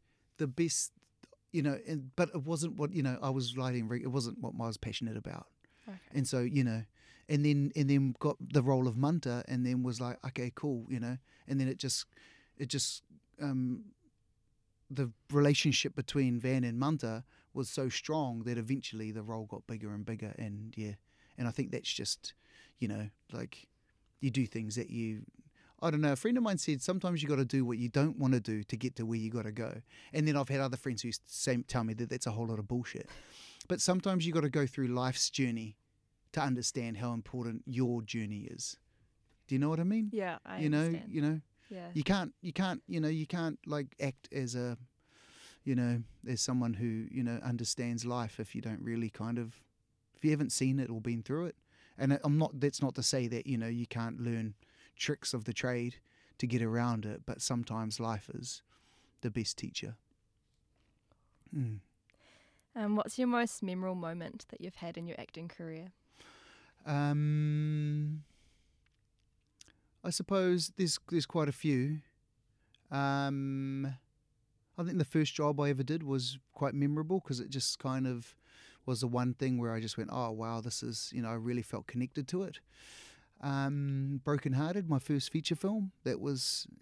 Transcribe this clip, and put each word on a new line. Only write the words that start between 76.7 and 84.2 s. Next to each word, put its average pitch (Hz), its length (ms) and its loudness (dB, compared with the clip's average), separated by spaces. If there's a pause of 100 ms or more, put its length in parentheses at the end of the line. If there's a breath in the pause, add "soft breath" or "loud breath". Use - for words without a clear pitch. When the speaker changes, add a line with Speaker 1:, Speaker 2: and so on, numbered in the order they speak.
Speaker 1:
memorable 151 460 2
'cause 127 200 -4
it - 100 -6
just 135 300 -2
kind 131 280 0
of 120 280 -4 (500 soft breath)
was 123 160 0
the 127 60 2
one 123 260 2
thing 131 240 2
where 117 160 0
I 113 80 0
just 113 160 -4
went, 110 160 -4
"Oh, 120 180 -2
wow, 113 300 -4
this 117 200 -6
is," 117 320 -6
you 123 80 -4
know, 113 80 -2
I 113 40 -2
really 120 300 -2
felt - 240 -8
connected 127 420 -4
to 180 140 0
it. - 180 -10 (800 loud breath)
Um, 139 800 0